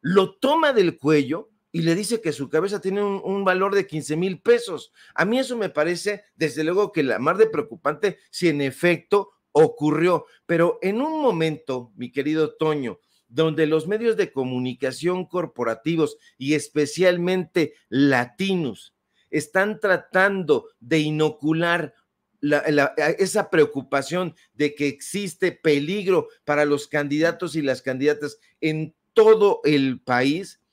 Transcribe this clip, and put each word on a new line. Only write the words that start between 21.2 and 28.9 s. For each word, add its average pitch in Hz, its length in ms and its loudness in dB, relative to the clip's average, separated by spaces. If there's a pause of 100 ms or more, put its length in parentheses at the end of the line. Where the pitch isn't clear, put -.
la, 147 300 2
la, 143 240 2 (240)
esa 190 320 -2
preocupación 147 840 0 (200)
de 147 200 -2
que 143 140 -2
existe 185 640 -6
peligro 170 760 0 (160)
para 147 200 2
los 147 240 -2
candidatos 151 640 -2
y 160 60 -2
las 131 220 -2
candidatas 143 560 -2 (240)
en 156 320 -4 (180)